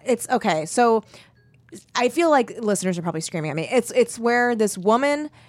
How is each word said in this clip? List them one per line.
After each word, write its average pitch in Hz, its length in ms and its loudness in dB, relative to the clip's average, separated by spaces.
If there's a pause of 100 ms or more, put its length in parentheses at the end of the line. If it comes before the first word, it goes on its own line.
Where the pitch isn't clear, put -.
it's, 247 240 -2
okay, 180 360 0
so 226 400 2 (920)
I 247 140 2
feel 330 200 2
like 233 300 2
listeners 196 380 -2
are 175 60 -6
probably 160 180 -4
screaming 156 300 -6
at 139 40 -6
me. 160 160 -6
It's, 240 200 0
it's 233 280 0
where 240 340 2
this 214 240 0
woman, 277 520 0 (200)